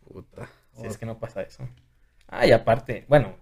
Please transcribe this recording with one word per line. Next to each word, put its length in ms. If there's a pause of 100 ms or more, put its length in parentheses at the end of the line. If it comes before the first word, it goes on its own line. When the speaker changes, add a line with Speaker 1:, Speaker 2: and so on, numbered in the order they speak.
Speaker 1:
Puta. 460 (240)
Speaker 2:
Si 140
es 100
que 80
no 140
pasa 240
eso. 240 (600)
Ah, 200
y 40
aparte, 560
bueno, 340